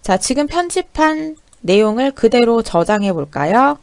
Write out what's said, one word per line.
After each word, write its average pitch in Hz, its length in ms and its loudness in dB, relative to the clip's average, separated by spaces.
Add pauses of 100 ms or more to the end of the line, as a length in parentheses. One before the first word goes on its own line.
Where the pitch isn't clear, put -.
자, 190 160 0
지금 277 280 -2
편집한 311 880 -4 (260)
내용을 214 500 2
그대로 233 500 2
저장해 202 500 0
볼까요? 185 720 0